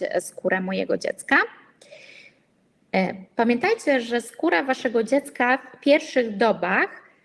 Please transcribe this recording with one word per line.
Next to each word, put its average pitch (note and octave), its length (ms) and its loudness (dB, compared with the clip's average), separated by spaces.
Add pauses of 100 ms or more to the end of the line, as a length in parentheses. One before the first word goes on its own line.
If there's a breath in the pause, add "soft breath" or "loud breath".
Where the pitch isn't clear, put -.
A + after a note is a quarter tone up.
e, - 200 -2
skórę - 400 -2
mojego F#3 360 -2
dziecka?” - 380 -2 (1600 loud breath)
E, F#3+ 180 0 (220)
pamiętajcie, B3+ 680 2
że A#3 200 -4
skóra E4 420 0
waszego B3 400 0
dziecka B3+ 540 0
w - 220 -16
pierwszych C4 580 2
dobach G#3 640 0 (240 soft breath)